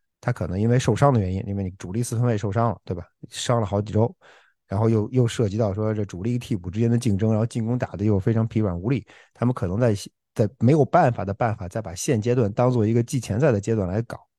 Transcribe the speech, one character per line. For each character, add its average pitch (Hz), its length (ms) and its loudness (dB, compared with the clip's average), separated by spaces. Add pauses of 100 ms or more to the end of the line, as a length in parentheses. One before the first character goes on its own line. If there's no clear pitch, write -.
(200)
他 - 120 -4
可 - 160 -4
能 90 120 -4
因 110 100 2
为 120 100 4
受 117 160 2
伤 143 180 4
的 117 60 2
原 92 140 -2
因， 95 140 -4
因 98 80 -4
为 98 80 -4
你 92 80 -6
主 92 200 -14
力 113 100 -4
四 120 140 -6
分 120 100 0
卫 117 120 0
受 101 140 -4
伤 117 180 0
了， - 140 -6
对 92 120 -8
吧？ 85 100 -10 (240)
伤 - 300 -2
了 113 60 0
好 101 160 0
几 104 120 -6
周， 110 200 2 (540)
然 98 120 -4
后 113 100 2
又， 107 220 0
又 127 160 4
涉 110 200 0
及 98 100 -4
到 107 160 0
说 107 200 -2
这 104 120 -4
主 92 180 -10
力 120 160 -2
替 120 160 -6
补 90 140 -8
之 98 100 -4
间 117 100 2
的 117 80 4
竞 110 200 0
争， 110 120 2
然 110 100 2
后 113 60 0
进 117 200 -4
攻 120 120 -2
打 123 180 -4
得 92 100 -2
又 104 140 2
非 113 140 2
常 113 140 0
疲 113 120 -2
软 92 180 0
无 92 120 -4
力， 135 160 -2 (280)
他 - 120 -2
们 123 80 2
可 107 140 -6
能 92 120 -2
在， 120 140 4 (400)
在 107 160 0 (100)
没 117 120 6
有 156 120 6
办 165 280 4
法 98 140 -4
的 98 80 -2
办 107 220 -2
法， 87 120 -8
再 110 140 -6
把 85 140 -10
现 113 260 -2
阶 120 140 0
段 110 160 2
当 123 200 2
做 120 140 2
一 110 80 2
个 120 100 4
季 127 160 -4
前 101 200 -4
赛 147 120 4
的 104 80 2
阶 113 160 -2
段 98 120 0
来 95 160 -2
搞。 - 160 -14 (200)